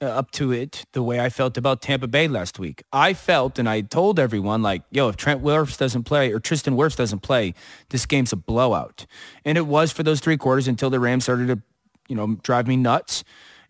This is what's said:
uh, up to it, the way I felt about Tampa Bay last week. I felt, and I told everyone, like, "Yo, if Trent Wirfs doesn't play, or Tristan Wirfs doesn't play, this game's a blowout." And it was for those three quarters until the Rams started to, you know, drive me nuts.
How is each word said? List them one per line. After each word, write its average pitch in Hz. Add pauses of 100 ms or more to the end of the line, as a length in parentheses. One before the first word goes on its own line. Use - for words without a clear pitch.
uh, 143
up 127
to 135
it, 123 (100)
the 127
way 120
I 123
felt 127
about 131
Tampa 131
Bay 147
last 104
week. 85 (100)
I 156
felt, 135
and 117
I 110
told 170
everyone, 110
like, 95
"Yo, 123
if 98
Trent 143
Wirfs 147
doesn't 127
play, 135
or 110
Tristan 143
Wirfs 147
doesn't 104
play, 107 (360)
this 127
game's 131
a -
blowout." 107 (400)
And 156
it 160
was 151
for -
those 156
three 160
quarters 131
until 131
the 127
Rams 123
started 123
to, 117 (460)
you 127
know, 107
drive 123
me 127
nuts. 127 (460)